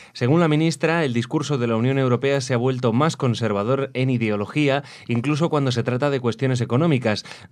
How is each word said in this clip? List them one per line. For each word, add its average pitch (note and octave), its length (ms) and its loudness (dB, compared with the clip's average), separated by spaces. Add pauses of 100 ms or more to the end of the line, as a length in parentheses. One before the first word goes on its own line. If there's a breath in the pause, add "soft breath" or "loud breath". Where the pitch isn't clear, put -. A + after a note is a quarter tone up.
(140 loud breath)
Según C#3+ 260 2
la E3 80 4
ministra, D#3+ 560 2
el B2+ 80 -2
discurso C#3 440 -2
de A#2+ 120 -2
la A2+ 80 0
Unión C3 200 2
Europea C3+ 440 2
se B2+ 140 -4
ha - 20 0
vuelto B2+ 360 0
más D3+ 240 2
conservador A#2 760 0
en C3 160 0
ideología, A#2+ 720 0 (240 loud breath)
incluso C#3 420 0
cuando C#3 220 0
se A#2+ 140 -2
trata B2+ 260 0
de C#3 80 -2
cuestiones B2 420 -2
económicas, A#2+ 640 0 (280 loud breath)